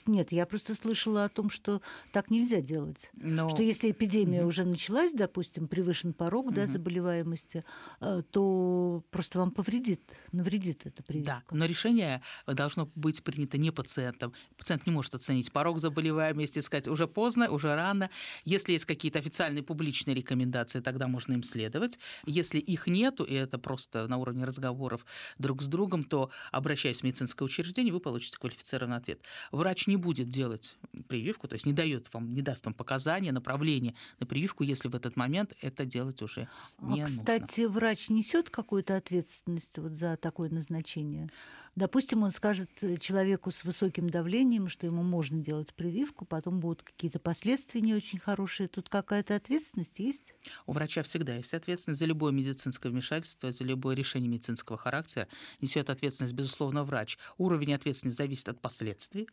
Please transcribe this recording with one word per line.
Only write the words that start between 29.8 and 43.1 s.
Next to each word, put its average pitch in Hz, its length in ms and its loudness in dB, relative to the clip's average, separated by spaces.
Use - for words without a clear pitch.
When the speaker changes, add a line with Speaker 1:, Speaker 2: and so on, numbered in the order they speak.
Speaker 2:
не 196 80 6
будет 151 320 0
делать 123 480 -4
прививку, 131 400 -4
то 120 60 -8
есть 110 120 -4
не 143 60 4
даёт 147 400 0
вам, 117 220 -6
не 139 80 -2
даст 135 240 -4
вам 110 80 -4
показания, 147 580 0
направления 131 640 0
на 123 60 -6
прививку, 156 360 -2
если 139 260 0
в 120 60 -4
этот 120 220 -6
момент 151 440 0
это 135 240 -4
делать 131 380 -4
уже 127 260 -6
Speaker 1:
А, - 120 -2
Speaker 2:
не 147 120 0
Speaker 1:
кстати, 147 580 0
Speaker 2:
нужно. 214 120 2
Speaker 1:
врач 226 360 0
несёт 220 400 2
какую-то 196 460 0
ответственность 175 840 -4
вот 156 140 -6
за 165 240 -2
такое 165 340 -4
назначение? 156 800 -4
Допустим, 220 480 2
он 190 80 2
скажет, 196 360 0
э, 180 160 0
человеку 190 520 2